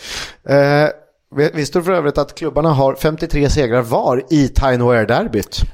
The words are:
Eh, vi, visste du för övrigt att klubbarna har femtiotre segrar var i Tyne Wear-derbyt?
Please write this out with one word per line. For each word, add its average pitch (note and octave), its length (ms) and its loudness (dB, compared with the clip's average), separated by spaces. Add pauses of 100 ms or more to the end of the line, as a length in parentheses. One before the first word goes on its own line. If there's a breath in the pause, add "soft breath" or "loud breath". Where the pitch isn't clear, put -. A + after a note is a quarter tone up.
(540 loud breath)
Eh, C#3+ 340 4 (480)
vi, D3 180 2
visste D#3 240 -4
du F3 40 0
för F3 100 0
övrigt D3 260 0
att C#3+ 160 -4
klubbarna D3+ 380 -2
har C3+ 220 2
femtiotre D#3 560 -2
segrar B2 320 2
var C3 480 0
i D3 180 2
Tyne B2+ 360 2
Wear-derbyt? A#2+ 760 0 (140)